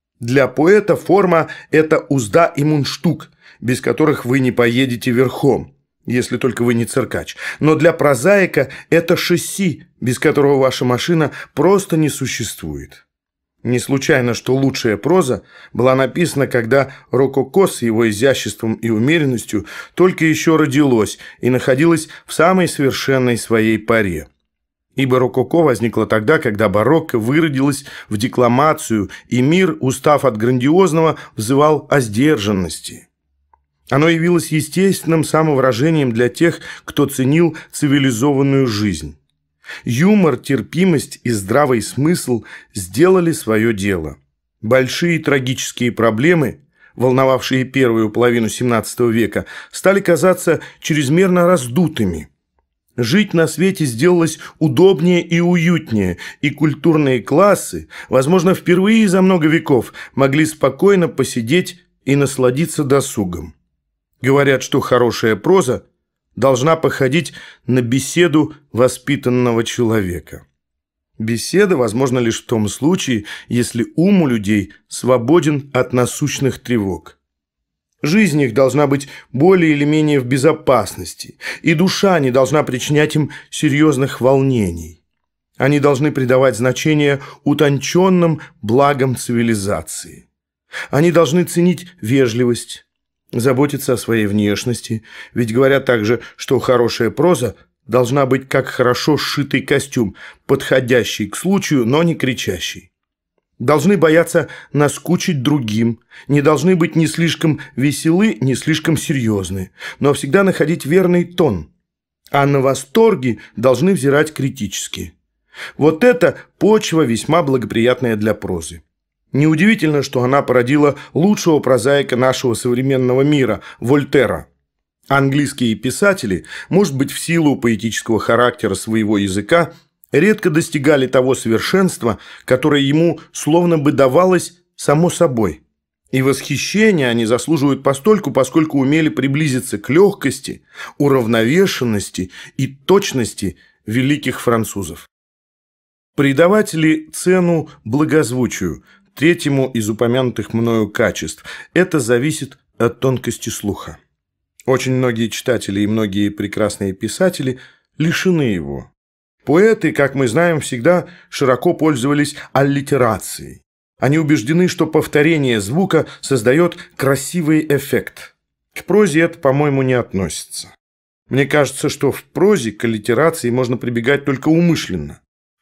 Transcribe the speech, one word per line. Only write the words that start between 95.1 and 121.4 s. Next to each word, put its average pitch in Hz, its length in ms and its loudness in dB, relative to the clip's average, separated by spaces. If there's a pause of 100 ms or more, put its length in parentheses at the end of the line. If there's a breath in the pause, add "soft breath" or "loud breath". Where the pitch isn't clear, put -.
ведь 113 180 -4
говорят 135 340 2
также, 117 340 0 (160 loud breath)
что 127 240 -2
хорошая 120 500 0
проза 131 460 -2 (300 soft breath)
должна 127 400 0
быть 131 220 -2
как 135 180 -2
хорошо 123 500 0
сшитый 135 460 -4
костюм, 131 520 -2 (300 loud breath)
подходящий 127 800 0
к - 100 -14
случаю, 170 500 0
но 143 160 2
не 170 120 0
кричащий. - 800 -6 (680)
Должны 151 380 2
бояться 160 520 2 (260 loud breath)
наскучить 147 680 -2
другим, 117 580 -2 (280 loud breath)
не 143 140 2
должны 156 340 4
быть 165 180 -2
ни 160 120 2
слишком 160 540 -2 (140 loud breath)
веселы, 160 640 0
ни 131 120 0
слишком 156 460 -2
серьезны, 98 720 -4 (280 loud breath)
но 139 140 2
всегда 139 300 2
находить 170 420 0
верный 175 400 2
тон. 127 460 -2 (600)
А 143 140 2
на 143 160 2
восторги 131 800 0 (160 loud breath)
должны 131 380 2
взирать 139 400 0
критически. 101 800 -8 (640 loud breath)
Вот 156 260 4
эта 240 320 4 (220 loud breath)
почва 190 440 2
весьма 143 400 0
благоприятная 120 720 0
для 104 180 0
прозы. 87 480 -10 (500)
Неудивительно, 156 720 2
что 131 200 -4
она 135 200 2
породила 131 540 2 (180 loud breath)
лучшего 170 460 2